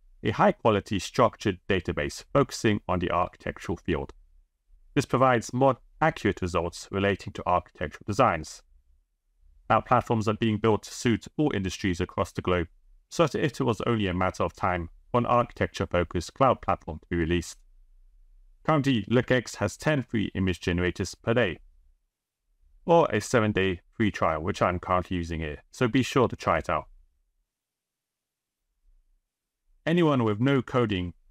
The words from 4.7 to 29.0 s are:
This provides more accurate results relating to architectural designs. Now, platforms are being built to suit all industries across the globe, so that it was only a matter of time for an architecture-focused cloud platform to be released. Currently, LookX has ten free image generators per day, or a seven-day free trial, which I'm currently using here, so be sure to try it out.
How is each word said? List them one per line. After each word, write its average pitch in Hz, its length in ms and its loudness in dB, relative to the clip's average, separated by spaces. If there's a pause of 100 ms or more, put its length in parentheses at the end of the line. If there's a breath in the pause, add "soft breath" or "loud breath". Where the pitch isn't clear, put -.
This 135 100 0
provides 123 480 2
more 131 240 2 (240)
accurate 151 400 0
results 85 500 -4
relating 98 420 -2
to - 140 -10
architectural - 600 -4
designs. 98 560 0 (1040)
Now, 110 120 4
platforms 113 460 0
are 110 60 2
being 107 240 0
built 107 260 2
to - 100 -16
suit - 340 0 (100)
all 151 160 0
industries 92 480 -2
across 90 300 -4
the - 100 -10
globe, 87 260 0 (440)
so 170 160 2
that - 80 -6
it - 260 -2
was 123 200 0
only 110 260 0
a 90 60 -2
matter 92 300 -2
of 87 120 -2
time 90 340 -4 (220)
for 123 80 2
an 117 80 0
architecture-focused 95 1080 -2
cloud 127 280 2
platform 87 380 -4
to - 100 -20
be 87 80 -4
released. 85 400 -2 (1080)
Currently, 135 380 2
LookX 123 540 0
has 101 200 -4
ten 151 240 0
free 104 320 -4
image 92 280 -2
generators 87 540 -2
per - 180 -2
day, 113 260 0 (1300)
or 170 260 6
a 107 100 0
seven-day 95 600 2 (120)
free 110 160 0
trial, 80 320 -2
which 92 200 -4
I'm 90 180 0
currently 90 380 -2
using 82 240 -6
here, 76 300 -8
so - 160 0
be 127 140 2
sure 117 260 2
to - 80 -10
try 87 220 0
it 78 120 -6
out. 78 160 -2 (3000)